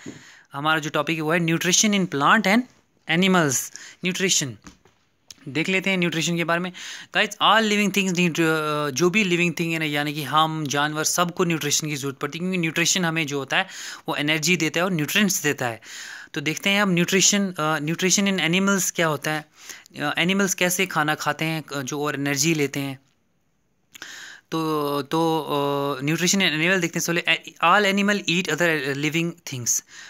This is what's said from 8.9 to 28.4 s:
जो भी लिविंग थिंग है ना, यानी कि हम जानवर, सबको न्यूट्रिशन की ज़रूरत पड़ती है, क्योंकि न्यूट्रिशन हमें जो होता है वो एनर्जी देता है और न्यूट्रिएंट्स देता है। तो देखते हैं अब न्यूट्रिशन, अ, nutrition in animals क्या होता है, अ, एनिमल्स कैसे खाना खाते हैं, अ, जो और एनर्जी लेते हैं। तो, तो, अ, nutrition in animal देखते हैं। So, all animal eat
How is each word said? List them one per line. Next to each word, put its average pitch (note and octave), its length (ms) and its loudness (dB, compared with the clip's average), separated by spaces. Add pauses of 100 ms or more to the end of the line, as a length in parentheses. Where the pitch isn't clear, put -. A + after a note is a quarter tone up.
जो D#3+ 200 2
भी G#3 140 2
लिविंग F3 360 2
थिंग E3 120 -2
है D#3+ 60 -2
ना, D#3+ 60 -2
यानी D3 300 -2
कि D3+ 80 -6
हम D#3 440 0
जानवर, D3+ 380 -2
सबको F3 400 0
न्यूट्रिशन D#3 440 -2
की D3 80 -4
ज़रूरत C3+ 200 -6
पड़ती C#3+ 220 -8
है, - 20 -6
क्योंकि F#3 180 -2
न्यूट्रिशन E3+ 460 0
हमें D#3+ 220 0
जो C#3+ 120 -4
होता C3+ 180 -2
है F#3 100 0 (420)
वो D3 80 -2
एनर्जी D#3 400 0
देता D#3 240 0
है F3 40 2
और G3 80 0
न्यूट्रिएंट्स F3 500 0
देता C#3+ 240 0
है। A2+ 140 -6 (540)
तो D#3+ 60 -4
देखते D3+ 300 -2
हैं G3+ 120 2
अब G3+ 80 2
न्यूट्रिशन, F#3 600 2
अ, D#3 260 -2
nutrition F3 500 0
in E3 220 0
animals F#3+ 400 2
क्या E3+ 160 0
होता D3+ 240 -2
है, D3+ 140 -4 (560)
अ, C#3+ 180 -2
एनिमल्स F#3+ 360 0
कैसे F3+ 320 0
खाना D#3 280 0
खाते D3 300 -4
हैं, D#3+ 200 -4 (100)
अ, C#3 80 -4
जो C#3 180 -6
और D3 140 -2
एनर्जी C#3+ 400 0
लेते C#3+ 260 0
हैं। C#3 180 -8 (1500)
तो, D3+ 520 0
तो, D#3+ 380 2
अ, C#3+ 640 -2
nutrition E3 320 0
in F#3 140 4
animal E3+ 300 2
देखते E3+ 180 -4
हैं। D#3+ 80 -4
So, E3+ 120 0 (460)
all G3 300 4
animal G3+ 340 0
eat D#3+ 300 0